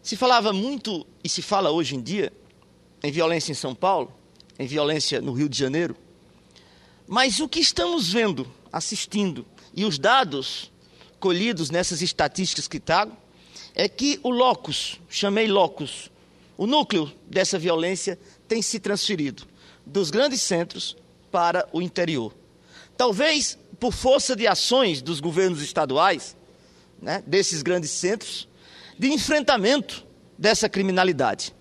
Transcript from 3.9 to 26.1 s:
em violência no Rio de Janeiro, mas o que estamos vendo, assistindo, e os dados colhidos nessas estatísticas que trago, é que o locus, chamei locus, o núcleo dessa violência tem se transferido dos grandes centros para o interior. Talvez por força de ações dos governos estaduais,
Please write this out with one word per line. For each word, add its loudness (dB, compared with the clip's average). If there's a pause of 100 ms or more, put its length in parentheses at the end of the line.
em -6
violência 0
no -6
Rio -2
de -6
Janeiro, -2 (1120)
mas 2
o -2
que -4
estamos 0
vendo, 0 (220)
assistindo, -4 (300)
e -2
os -2
dados 0 (480)
colhidos 0
nessas -2
estatísticas -2
que -8
trago, 0 (580)
é 0
que -2
o 0
locus, 0
chamei 0
locus, 0 (460)
o -4
núcleo 0 (140)
dessa 0
violência -2 (300)
tem 0
se -4
transferido -4 (380)
dos -2
grandes 2
centros -4 (340)
para 2
o -2
interior. -2 (640)
Talvez 2 (200)
por 0
força 2
de 0
ações 2
dos -6
governos 0
estaduais, 0 (680)